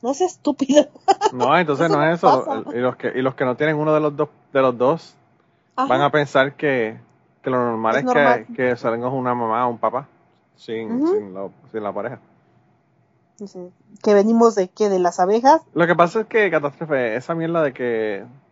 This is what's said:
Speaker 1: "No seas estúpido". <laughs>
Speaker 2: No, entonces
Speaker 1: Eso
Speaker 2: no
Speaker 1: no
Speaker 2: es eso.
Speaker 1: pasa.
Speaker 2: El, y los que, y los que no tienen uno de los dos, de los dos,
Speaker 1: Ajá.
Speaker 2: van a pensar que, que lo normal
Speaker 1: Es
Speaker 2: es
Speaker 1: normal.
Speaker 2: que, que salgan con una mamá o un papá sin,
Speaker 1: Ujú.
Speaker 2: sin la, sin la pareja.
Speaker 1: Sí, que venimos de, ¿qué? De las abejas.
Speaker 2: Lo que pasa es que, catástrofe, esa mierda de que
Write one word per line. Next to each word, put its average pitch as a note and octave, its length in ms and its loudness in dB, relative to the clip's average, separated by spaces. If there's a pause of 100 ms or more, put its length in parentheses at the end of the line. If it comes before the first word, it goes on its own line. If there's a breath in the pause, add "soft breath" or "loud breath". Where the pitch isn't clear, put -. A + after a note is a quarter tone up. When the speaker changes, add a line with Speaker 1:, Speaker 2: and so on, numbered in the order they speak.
Speaker 1:
"No B3 120 -2
seas F4+ 180 -2
estúpido". C#4+ 540 2 (200)
<laughs> - 260 2
Speaker 2:
No, B2+ 240 2
entonces E3 300 0
Speaker 1:
Eso E3 100 2
Speaker 2:
no D3 80 2
Speaker 1:
no D#3+ 80 2
Speaker 2:
es F3 60 -2
eso. A3+ 260 4
Speaker 1:
pasa. - 280 -8
Speaker 2:
El, A#2 60 -6
y - 20 -2
los B2 160 -2
que, - 180 -6
y B2+ 80 -2
los C3 140 -2
que C#3+ 80 -2
no B2+ 120 -2
tienen D3+ 200 0
uno D3+ 180 2
de D3+ 60 4
los D3+ 160 -2
dos, D3 120 -2 (240)
de C3+ 100 2
los B2+ 140 2
dos, C3+ 380 0 (600)
Speaker 1:
Ajá. C4 120 -2
Speaker 2:
van C3 120 2
a C#3+ 100 2
pensar C#3 460 0
que, A#2+ 420 -2 (420)
que - 100 -6
lo B2+ 80 -2
normal A2+ 360 0
Speaker 1:
Es C3 60 0
Speaker 2:
es C#3+ 60 -4
Speaker 1:
normal. C3 420 2
Speaker 2:
que, - 40 -16
que B2+ 240 -2
salgan A#2 260 -4
con B2+ 120 -4
una B2+ 180 -2
mamá A#2+ 360 -2
o - 20 -2
un A2+ 80 -8
papá A#2 300 -4 (480)
sin, - 400 -10
Speaker 1:
Ujú. C#4 100 -2
Speaker 2:
sin F4+ 280 -2
la, G3 140 -10 (220)
sin A2 140 -8
la G2+ 80 -6
pareja. G#2 260 -8 (1160)
Speaker 1:
Sí, G3 240 -18 (420)
que G#3+ 100 2
venimos A3+ 440 4
de, F#3 140 -2
¿qué? G#3+ 180 -2
De F#3+ 100 0
las F3+ 220 0
abejas. A#3+ 420 4 (100)
Speaker 2:
Lo E3+ 140 2
que E3+ 80 2
pasa F3 280 0
es G#3+ 40 -8
que, G#3+ 240 0
catástrofe, C#3+ 640 -2
esa C3 220 -6
mierda E3 260 -2
de C#3+ 120 0
que A2 500 -4 (280)